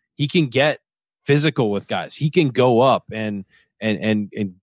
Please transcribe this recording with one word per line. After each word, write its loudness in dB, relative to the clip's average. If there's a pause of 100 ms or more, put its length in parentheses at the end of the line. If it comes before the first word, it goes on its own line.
(140)
He -2
can 0
get 0 (440)
physical 2
with -4
guys. -6
He -2
can 0
go 4
up 2
and, -6 (340)
and, -2
and, -2
and -6